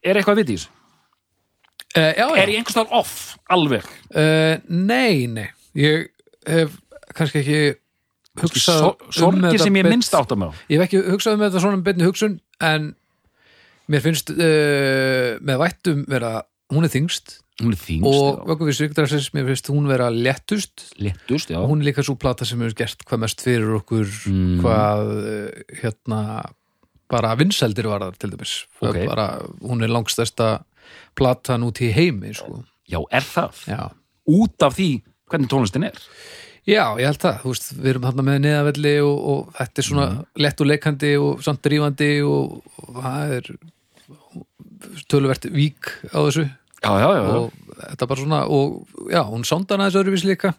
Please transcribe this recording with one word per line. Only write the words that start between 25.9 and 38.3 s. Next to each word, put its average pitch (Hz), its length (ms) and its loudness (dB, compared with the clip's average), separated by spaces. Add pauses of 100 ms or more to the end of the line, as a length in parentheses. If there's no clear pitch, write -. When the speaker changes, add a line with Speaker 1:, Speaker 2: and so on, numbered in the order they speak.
Speaker 2:
bara 113 260 0
vinsældir 123 480 0
varðar 101 340 -4
til 104 120 -8
dæmis. - 360 -10 (160)
Speaker 1:
Ok. 101 260 -2
Speaker 2:
Bara, - 320 -4 (220)
hún 117 220 -4
er 110 60 0
langstærsta 117 720 -2 (540)
platan 123 460 0
út 120 180 -4
í 117 100 0
heimi, 107 420 0
sko. - 300 -14 (260)
Speaker 1:
Já, 82 220 -4
er 123 100 2
það? - 300 -4 (160)
Speaker 2:
Já. - 240 -8 (340)
Speaker 1:
Út 190 380 4
af 139 140 2
því 156 240 0 (280)
hvernig 143 200 -2
tónlistin 127 360 0
er? - 100 -10 (680)
Speaker 2:
Já, 160 320 2
ég 123 100 0
held 147 120 -2
það. 147 220 0
Þú 131 80 -6
veist, - 260 -8
við 131 140 -2
erum 127 140 0
þarna 127 200 -2
með 139 160 2